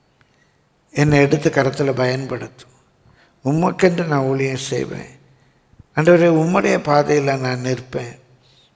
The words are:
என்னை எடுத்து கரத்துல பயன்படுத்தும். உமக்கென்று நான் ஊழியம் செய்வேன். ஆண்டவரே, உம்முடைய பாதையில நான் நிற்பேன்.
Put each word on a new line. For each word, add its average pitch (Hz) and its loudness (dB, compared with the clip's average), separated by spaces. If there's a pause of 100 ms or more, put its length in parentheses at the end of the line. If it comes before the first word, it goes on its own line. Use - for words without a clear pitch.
(920)
என்னை 147 2
எடுத்து 143 2
கரத்துல 135 0
பயன்படுத்தும். 127 -6 (760)
உமக்கென்று 175 0
நான் 147 0
ஊழியம் 135 -2
செய்வேன். - -8 (840)
ஆண்டவரே, 170 6
உம்முடைய 180 2
பாதையில 147 0
நான் 127 -6
நிற்பேன். 123 -8 (580)